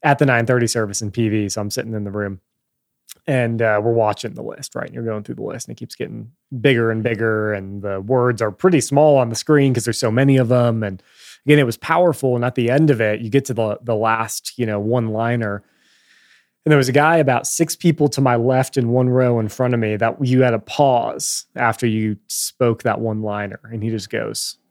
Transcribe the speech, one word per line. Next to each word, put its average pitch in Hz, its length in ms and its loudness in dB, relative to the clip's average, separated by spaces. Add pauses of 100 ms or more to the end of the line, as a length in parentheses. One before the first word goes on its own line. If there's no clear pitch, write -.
at 143 160 4
the 147 80 4
nine 120 200 2
thirty 123 200 2
service 107 340 -2
in 104 120 -8
P 113 160 0
V. 104 200 0
So 107 120 -6
I'm 101 100 -6
sitting 110 240 -8
in 104 80 -6
the 101 80 -8
room 98 300 -6 (880)
and, 117 360 0
uh, 107 200 2
we're 117 100 0
watching 110 420 0
the - 80 -14
list, - 320 -14
right? - 120 -8
And - 80 -16
you're 117 100 -8
going 107 180 -6
through 123 140 -12
the 113 80 -12
list 113 240 -10
and 117 80 -14
it - 20 -20
keeps - 160 -14
getting 113 380 -12 (280)
bigger 117 300 2
and 110 140 -4
bigger. 107 480 -2
And 98 300 -8
the 98 180 -6
words 120 420 2
are 107 80 0
pretty 170 300 2
small 143 360 4
on 123 120 2
the 113 80 -6
screen 139 360 4
'cause 120 120 0
there's 117 120 -2
so 117 140 -2
many 135 280 4
of 123 100 2
them. 120 340 2
And 98 180 -6 (460)
again, 147 140 6
it 135 60 2
was 117 100 -4
powerful. 160 580 0
And 120 100 -2
at 123 120 -2
the 117 120 0
end 147 220 4
of 120 100 2
it, 107 200 0
you 113 100 -8
get 135 140 2
to 127 100 -6
the, 107 260 -2
the 117 140 -4
last, 113 640 -2
you 120 80 -2
know, 104 140 -2
one-liner 113 840 -2 (1040)
and 156 60 2
there 151 80 6
was 127 100 2
a 131 40 -2
guy 151 240 4
about 131 300 2
six - 280 -2
people 156 360 2
to - 100 -4
my 127 160 4
left 127 400 0
in 120 140 0
one 127 180 2
row 123 320 2
in 107 80 -2
front 123 260 -2
of 117 60 0
me 107 160 -2
that 113 280 -2
you 127 180 4
had 123 80 4
to 113 100 0
pause - 840 0 (100)
after 120 300 0
you 110 300 0 (120)
spoke - 560 -2
that 110 160 0
one-liner. 107 640 -6
And 113 180 -10
he 113 80 -2
just 107 200 -6
goes 110 480 -6 (120)